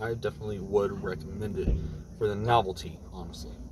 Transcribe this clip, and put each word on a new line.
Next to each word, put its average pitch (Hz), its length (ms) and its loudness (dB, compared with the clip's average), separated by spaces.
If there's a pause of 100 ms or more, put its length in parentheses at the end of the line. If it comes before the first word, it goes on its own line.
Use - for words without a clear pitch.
I 117 140 0
definitely 104 460 -2
would 98 420 4
recommend 95 560 -4
it 87 160 4 (440)
for 107 100 4
the 101 80 0
novelty, 101 640 4 (140)
honestly. - 400 -10 (180)